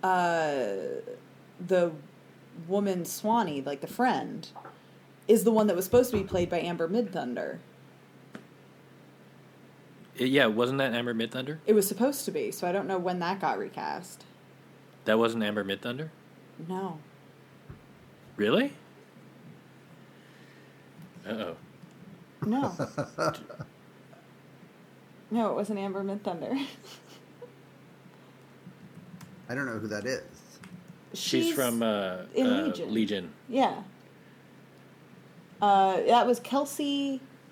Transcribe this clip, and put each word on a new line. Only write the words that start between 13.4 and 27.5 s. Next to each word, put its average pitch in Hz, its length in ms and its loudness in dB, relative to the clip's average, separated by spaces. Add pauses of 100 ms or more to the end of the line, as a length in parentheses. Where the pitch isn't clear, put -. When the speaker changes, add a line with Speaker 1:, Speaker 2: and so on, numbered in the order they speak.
Speaker 1:
recast. - 680 -8 (800)
Speaker 2:
That 110 120 4
wasn't 113 260 2
Amber 104 200 0
Midthunder? 120 460 -6 (580)
Speaker 1:
No. 185 320 -6 (1400)
Speaker 2:
Really? 170 380 2 (2500)
Uh-oh. 98 300 -6 (880)
Speaker 1:
No. 226 280 -2 (440)
Speaker 3:
<laughs> 160 160 0 (2000)
Speaker 1:
No, 220 200 2
it 120 40 0
wasn't 202 240 -2
Amber 196 240 -4
Midthunder. 196 600 -4
<laughs> - 20 -12 (2750)